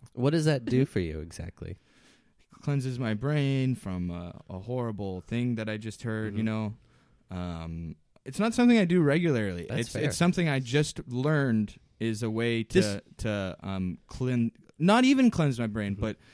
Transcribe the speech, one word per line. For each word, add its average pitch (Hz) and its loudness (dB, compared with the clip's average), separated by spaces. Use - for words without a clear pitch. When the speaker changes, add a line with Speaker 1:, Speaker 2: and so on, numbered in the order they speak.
Speaker 1:
What 135 0
does 160 2
that 139 2
do 127 2
for - -2
you 78 -4
exactly? 85 -12
Speaker 2:
Cleanses 131 -2
my 113 -2
brain 135 0
from 90 -6
a, 87 -10
a 92 -10
horrible 104 -6
thing 120 -2
that 110 -4
I 107 -4
just 110 -10
heard, 110 -4
you 110 -2
Speaker 1:
Mm-hmm. - 2
Speaker 2:
know? 110 -2
Um, 82 -8
it's 135 -6
not 226 2
something 240 6
I 196 6
do 175 4
regularly. 135 2
Speaker 1:
That's 110 -2
Speaker 2:
It's, 117 -6
Speaker 1:
fair. - -2
Speaker 2:
it's 147 0
something 175 2
I 135 0
just 135 0
learned 127 2
is 110 -2
a 113 0
way 113 0
to, 147 2
Speaker 1:
This 101 0
Speaker 2:
to, 101 -4
um, 95 -4
clean, 120 0
not 208 6
even 262 6
cleanse 139 2
my 117 -2
brain, 104 -4
Speaker 1:
Mm-hmm. 98 -6
Speaker 2:
but, 110 -4